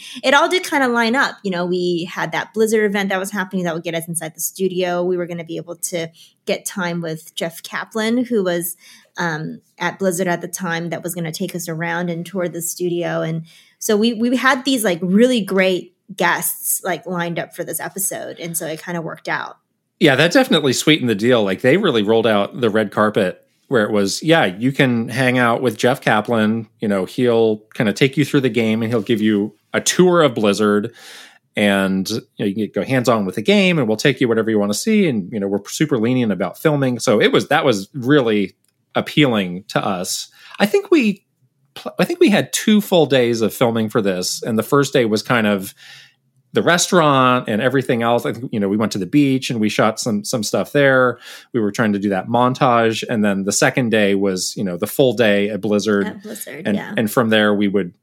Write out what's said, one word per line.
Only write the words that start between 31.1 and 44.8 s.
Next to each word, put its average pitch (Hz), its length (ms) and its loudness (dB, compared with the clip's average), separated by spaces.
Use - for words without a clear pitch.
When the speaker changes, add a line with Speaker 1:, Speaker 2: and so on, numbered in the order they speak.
Speaker 2:
And, 98 520 0
you 110 120 -4
know, 110 80 -4
you 98 80 -2
can 104 180 -4
go 98 120 -4
hands-on 117 420 0
with 92 80 -4
the - 80 -4
game 190 340 4
and 123 120 0
we'll 107 80 0
take 131 240 0
you 123 80 2
whatever 113 220 0
you 107 100 2
wanna 101 120 0
see. 208 360 2
And, 104 240 -4
you 107 80 -4
know, 98 80 -2
we're 101 180 -2
super 147 320 -2
lenient 120 320 2
about 90 320 -4
filming." 135 380 0
So 113 200 2
it 233 120 4
was, 120 160 0
that 156 160 2
was 104 280 0
really 117 640 2
appealing 104 760 0
to - 140 -2
us. 95 460 -6
I 202 60 4
think 392 260 0
we 240 340 2
pl-, - 240 -14
I 180 60 2
think 349 160 -4
we 311 100 6
had 151 220 2
two 214 280 2
full 170 260 2
days 120 340 2
of 104 120 0
filming 113 360 0
for 117 120 0
this. 95 440 -2
And 113 120 -2
the 110 60 2
first 143 300 0